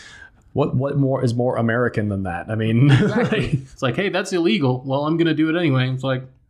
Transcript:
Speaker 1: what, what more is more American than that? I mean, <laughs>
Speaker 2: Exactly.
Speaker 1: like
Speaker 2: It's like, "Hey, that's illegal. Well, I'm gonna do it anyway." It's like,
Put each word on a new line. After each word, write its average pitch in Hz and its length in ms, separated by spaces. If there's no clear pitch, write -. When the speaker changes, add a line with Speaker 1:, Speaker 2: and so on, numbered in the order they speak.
Speaker 1:
what, 131 220
what 143 200
more 135 280
is 117 100
more 123 220
American 117 520
than 98 160
that? 87 260
I 110 40
mean, 113 360
<laughs> - 0
Speaker 2:
Exactly. 208 500
Speaker 1:
like 123 140
Speaker 2:
It's - 280
like, 127 140
"Hey, 190 140
that's 196 220
illegal. 165 520
Well, 139 220
I'm 160 100
gonna 165 180
do 156 140
it 160 100
anyway." 131 320
It's 127 120
like, 131 220